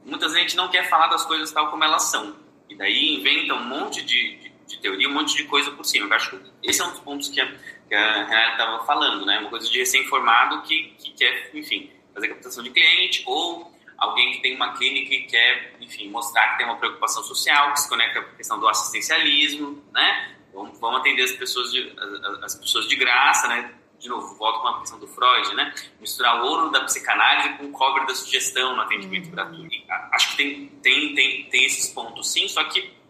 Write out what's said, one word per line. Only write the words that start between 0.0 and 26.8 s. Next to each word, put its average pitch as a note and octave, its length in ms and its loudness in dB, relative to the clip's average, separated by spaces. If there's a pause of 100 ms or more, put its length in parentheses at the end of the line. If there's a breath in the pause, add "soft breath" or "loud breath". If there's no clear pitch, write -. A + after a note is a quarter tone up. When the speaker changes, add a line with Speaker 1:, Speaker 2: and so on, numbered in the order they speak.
Speaker 1:
muitas - 300 -4
vezes E3+ 60 2
a F3 100 2
gente - 80 -2
não F#3 120 0
quer F3+ 200 0
falar D#3+ 200 6
das D#3+ 180 0
coisas D#3 260 -2
tal D#3 180 0
como D#3 140 0
elas D#3+ 200 2
são. G#2 300 -2 (360)
E G#2 40 -18
daí A#2+ 420 0
inventa C#3+ 380 0
um A#2+ 100 -6
monte D3 380 -6
de, A#2+ 360 -2
de, - 100 -20 (180)
de - 140 -14
teoria, G2 280 0
um C#3+ 40 -2
monte D3 240 0
de - 80 -2
coisa C#3 260 0
por - 140 -14
cima. G#2 240 0
Eu G#2+ 60 4
acho - 160 0
que - 220 -16 (120)
esse C#3+ 160 2
é F3+ 40 0
um F3 60 -4
dos - 100 -14
pontos C#3+ 280 -8
que - 120 -2
a, B2+ 60 2 (400 loud breath)
que A2 80 -4
a G#2+ 300 2
Renata A2+ 320 2
tava A2+ 300 -2
falando, C3+ 400 0
né? G2 140 2
Uma G#2+ 100 -8
coisa A2+ 200 -4
de B2 80 2
recém-formado B2+ 840 4
que, - 360 -4
que - 140 -18
quer, - 420 0
enfim, - 380 -8 (220)
fazer G#2+ 140 -4
captação A#2+ 360 -10
de B2 60 -10
cliente, E3+ 560 4
ou E3+ 500 -4 (220 loud breath)
alguém B2 340 2
que - 100 -8
tem B2+ 140 0
uma B2 200 -2
clínica C3 380 -2
e B2+ 80 -2
quer, A#2+ 580 2
enfim, G#2 300 -14
mostrar A2+ 400 2
que - 80 -4
tem B2 80 0
uma A#2 100 -4
preocupação - 460 -2
social, C#3+ 500 2
que - 80 0
se - 80 -2
conecta A#2 320 0
com - 100 -12
a - 40 -20
questão G#2+ 240 -6
do G#2+ 100 4
assistencialismo, D3 1120 0 (100)
né? E3 440 0 (160)
Vamos, G#2 280 -14
vamos A#2+ 200 0
atender C3 220 2
as B2 100 0
pessoas B2 400 -4
de, B2+ 260 -4
as, G2+ 440 -8
as G#2 140 -8
pessoas A2+ 320 -2
de B2 80 2
graça, B2+ 520 4
né? A#2+ 240 -4 (260)
De A#2+ 120 -18
novo, A#2 260 -8
volto A2+ 240 0
com - 80 0
a - 120 -4
questão - 180 -12
do G#2 100 -16
Freud, A#2+ 460 2
né? C#3 180 -2 (280 loud breath)
Misturar A#2+ 420 2
o - 40 2
ouro D#3 240 2
da C3 120 2